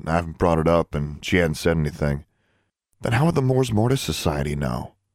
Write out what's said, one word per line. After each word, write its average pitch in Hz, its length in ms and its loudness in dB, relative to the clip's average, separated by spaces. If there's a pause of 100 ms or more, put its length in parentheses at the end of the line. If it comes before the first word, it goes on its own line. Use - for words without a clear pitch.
I 80 100 -2
haven't 82 220 -4
brought 85 220 2
it 80 80 2
up, 82 260 2
and 73 300 -6
she - 140 0
hasn't 82 180 2
said 85 220 0
anything." 73 480 -2 (720)
"Then - 140 -2
how 131 140 4
would 170 80 2
the 151 60 2
Mors 131 300 2
Mortis 117 300 2
Society 73 560 -4
know?" 65 340 -4 (240)